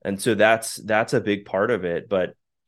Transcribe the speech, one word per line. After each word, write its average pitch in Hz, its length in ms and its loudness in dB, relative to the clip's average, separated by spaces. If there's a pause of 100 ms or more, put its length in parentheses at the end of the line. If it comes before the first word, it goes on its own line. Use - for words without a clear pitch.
and 98 160 -6
so 117 140 0
that's, 110 420 2
that's 110 360 0
a 131 60 4
big 101 240 -2
part 101 260 -2
of 104 140 -2
it. 85 240 -4
But, 92 300 -2 (300)